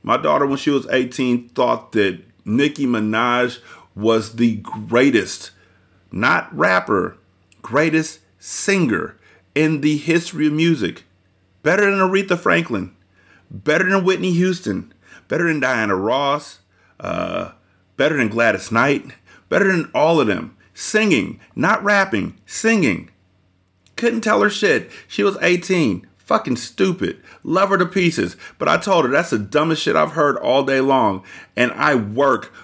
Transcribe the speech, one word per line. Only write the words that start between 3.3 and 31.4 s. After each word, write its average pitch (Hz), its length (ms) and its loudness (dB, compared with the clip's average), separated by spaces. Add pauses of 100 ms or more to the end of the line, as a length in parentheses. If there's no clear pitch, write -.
was 110 400 0
the 117 220 2
greatest 110 920 0 (600)
not - 440 0
rapper, 92 640 0 (440)
greatest 156 580 0 (200)
singer 123 760 -2 (360)
in 156 280 0
the 151 160 0
history 165 500 -2
of 151 60 0
music. 156 500 0 (580)
Better 196 280 2
than 196 100 0
Aretha 190 400 0
Franklin. 165 560 -2 (560)
Better 165 380 0
than 196 140 4
Whitney 185 280 2
Houston. 175 600 -2 (340)
Better 170 200 -2
than 156 120 0
Diana 117 360 0
Ross. 139 640 -2 (400)
Uh, 50 520 -6 (460)
better 147 200 2
than 120 120 0
Gladys 110 420 0
Knight. 131 400 0 (380)
Better 196 220 2
than 170 220 -2
all 156 280 4
of 120 60 2
them. 90 280 -4 (180)
Singing, 208 680 0 (160)
not 185 280 0
rapping, 196 640 0
singing. 160 640 0 (880)
Couldn't 233 240 0
tell 208 200 2
her 208 80 4
shit. 175 400 0 (180)
She - 160 -2
was 196 180 0
eighteen. 170 720 0
Fucking - 400 -2
stupid. - 680 -2 (220)
Love 190 260 0
her 196 80 2
to 180 80 2
pieces. 175 520 -2 (200)
But - 120 -2
I 160 80 2
told 180 260 2
her, 123 80 0
"That's 160 200 0
the 117 80 0
dumbest 151 420 0
shit 147 140 0
I've 156 160 2
heard 147 260 0
all 131 260 0
day 135 160 0
long." 123 440 0 (340)